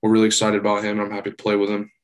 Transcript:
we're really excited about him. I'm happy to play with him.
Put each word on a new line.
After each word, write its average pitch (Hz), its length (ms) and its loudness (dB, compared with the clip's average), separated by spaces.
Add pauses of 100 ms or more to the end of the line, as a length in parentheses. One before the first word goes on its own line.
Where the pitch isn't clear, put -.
we're 110 100 0
really 110 160 6
excited 107 320 0
about 104 240 0
him. 107 160 -4
I'm 104 120 -4
happy 101 200 -8
to - 60 -20
play 104 200 -2
with 101 140 0
him. 104 200 -4 (140)